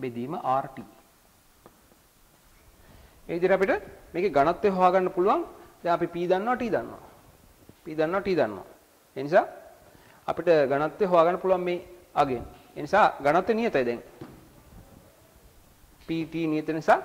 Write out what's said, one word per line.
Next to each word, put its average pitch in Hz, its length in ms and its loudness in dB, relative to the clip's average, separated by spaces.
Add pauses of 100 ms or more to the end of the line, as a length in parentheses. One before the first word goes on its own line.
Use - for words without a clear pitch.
බෙදීම 127 340 -8
ආර් 135 340 -2
ටී. - 280 -18 (2250)
ඒ 165 60 -6
විදිහට 180 180 2
අපිට 196 200 2 (420)
මේකේ 180 160 -2
ඝනත්වය 147 380 2
හොයාගන්න 185 420 2
පුළුවන්. 220 340 0 (380)
දැන් 170 120 0
අපි 170 120 -2
P 175 100 -8 (120)
දන්නවා, 208 280 0
T 233 140 -4
දන්නවා. 117 320 -6 (800)
P - 100 -16
දන්නවා, 160 260 0
T 185 160 -2
දන්නවා. 107 280 -2 (520)
ඒ 135 60 -8
නිසා 175 240 2 (800)
අපිට 165 200 -4
ඝනත්වය 151 580 2
හොයාගන්න 175 340 4
පුළුවන් 185 220 2
මේ 175 200 -4 (340)
අගෙන්. 131 300 0 (320)
ඒ 143 40 -10
නිසා 180 420 2
ඝනත්වය 175 320 2
නියතයි 214 300 0
දැන්. 117 180 -4 (2000)
පී 165 200 -4
ටී 165 200 -4
නියත 156 220 -2
නිසා 165 360 2